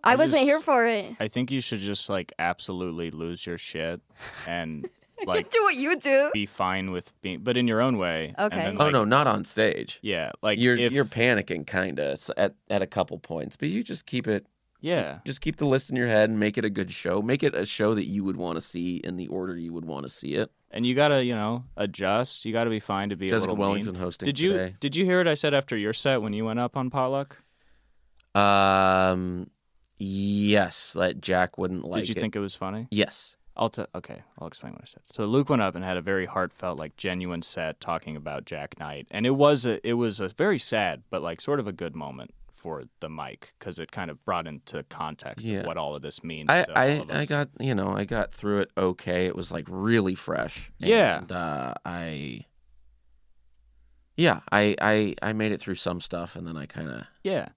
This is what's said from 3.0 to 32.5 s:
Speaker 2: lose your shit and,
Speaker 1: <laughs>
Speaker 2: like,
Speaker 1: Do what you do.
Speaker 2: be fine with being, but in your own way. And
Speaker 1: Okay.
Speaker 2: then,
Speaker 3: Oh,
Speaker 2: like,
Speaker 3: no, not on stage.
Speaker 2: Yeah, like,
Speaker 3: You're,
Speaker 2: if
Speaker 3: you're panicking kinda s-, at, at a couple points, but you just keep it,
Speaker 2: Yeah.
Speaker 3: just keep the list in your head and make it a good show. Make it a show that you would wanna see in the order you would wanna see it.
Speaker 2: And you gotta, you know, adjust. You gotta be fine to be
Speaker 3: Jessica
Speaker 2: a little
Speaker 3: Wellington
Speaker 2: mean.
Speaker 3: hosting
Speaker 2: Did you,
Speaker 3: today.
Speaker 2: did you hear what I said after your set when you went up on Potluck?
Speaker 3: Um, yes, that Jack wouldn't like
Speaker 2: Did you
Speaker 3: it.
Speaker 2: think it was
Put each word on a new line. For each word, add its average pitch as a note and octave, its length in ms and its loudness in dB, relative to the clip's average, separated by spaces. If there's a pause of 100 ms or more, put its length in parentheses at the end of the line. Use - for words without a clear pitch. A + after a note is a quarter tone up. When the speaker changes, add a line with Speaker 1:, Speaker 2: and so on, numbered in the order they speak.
Speaker 2:
lose E2 340 -8
your F2 120 -6
shit D#2+ 440 -6 (460)
and, E2 400 -6 (200)
Speaker 1:
<laughs> - 180 -12
Speaker 2:
like, - 260 0
Speaker 1:
Do A4+ 120 4
what F#4 120 4
you C#4+ 240 0
do. C#4 340 4
Speaker 2:
be C#3+ 120 -2
fine F#2+ 460 -2
with F2+ 200 -6 (100)
being, F#2 200 -6
but A#2+ 160 0
in B2 100 4
your A2 140 4
own B2 160 2
way. D#2+ 400 -2
And G#3 160 0
Speaker 1:
Okay. - 120 -2
Speaker 2:
then, G2 140 -2
Speaker 3:
Oh, D3 60 6
Speaker 2:
like, D3 80 4
Speaker 3:
no, A#2+ 100 4
not C3 240 4
on G#2+ 180 0
stage. - 560 0
Speaker 2:
Yeah, E2 300 -2 (100)
like, G#2 180 2
Speaker 3:
You're, B2 180 6
Speaker 2:
if A#2+ 160 2
Speaker 3:
you're C3+ 120 4
panicking G#2+ 600 0
kinda D2+ 460 -2
s-, - 240 -8
at, G2 180 2 (140)
at G2 120 2
a F#2 60 0
couple F2+ 320 -2
points, - 380 -8
but C#3+ 120 -4
you G#3+ 140 -2
just - 220 -10
keep B2 220 -4
it, G#2 180 0 (340)
Speaker 2:
Yeah. A2 460 -2
Speaker 3:
just C3+ 160 -8
keep D#3 160 -4
the D3+ 80 0
list C#3 240 2
in B2+ 60 -2
your B2 120 2
head G#2+ 220 6
and A2 100 0
make G#2+ 180 2
it G#2+ 80 0
a A2 40 2
good F#2+ 220 -2
show. F#2 300 0
Make B2+ 220 0
it D3 120 2
a F#2+ 100 0
show G#2 300 2
that G2+ 100 0
you G2 180 -2
would F#2+ 140 -2
wanna E2 240 -4
see F2 360 -4
in - 200 -6
the F2+ 100 -8
order F#2 300 -6
you E2 160 -8
would E2 120 -8
wanna C#2+ 240 -8
see C#2+ 260 -6
it. G#2+ 140 0 (220)
Speaker 2:
And A2 140 -2
you B2 100 2
gotta, C#3+ 280 4
you B2 120 0
know, A2 280 -2 (140)
adjust. G2+ 680 0
You A#2 60 -4
gotta A2+ 180 2
be A2 120 0
fine G2+ 280 -2
to G2+ 60 -2
be F#2+ 140 -4
Speaker 3:
Jessica A2+ 80 4
Speaker 2:
a G#2 40 2 (100)
little - 60 0
Speaker 3:
Wellington G2+ 360 0
Speaker 2:
mean. F2+ 80 -6
Speaker 3:
hosting F2+ 240 -6
Speaker 2:
Did C#3+ 140 -2
you, F3+ 140 2
Speaker 3:
today. F#2+ 260 -2
Speaker 2:
did C#3 160 -2
you F#3 100 2
hear F3+ 140 4
what F3 80 4
I D#3 80 4
said D3 180 0
after C3+ 240 2
your G#2 160 0
set C3 280 2
when G#2+ 120 -2
you G#2+ 120 -2
went A2 140 -2
up B2 160 -2
on B2+ 140 -2
Potluck? C#3 520 -2 (920)
Speaker 3:
Um, F#2+ 1120 6 (480)
yes, G2+ 960 2
that F2+ 280 0
Jack F2+ 360 2
wouldn't F#2 280 -4
like F2 160 -2
Speaker 2:
Did F#2 80 -4
you A2 60 -2
Speaker 3:
it. F2+ 40 -4
Speaker 2:
think G#2+ 160 -4
it G#2 40 -2
was G2 160 -6